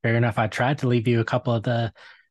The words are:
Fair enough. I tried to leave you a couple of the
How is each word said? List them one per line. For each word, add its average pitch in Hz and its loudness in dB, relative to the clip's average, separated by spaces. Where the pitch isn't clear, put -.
Fair 113 0
enough. 117 0
I 110 2
tried 131 -2
to 135 -2
leave 120 2
you 120 2
a 113 0
couple 123 -2
of 113 0
the 117 -2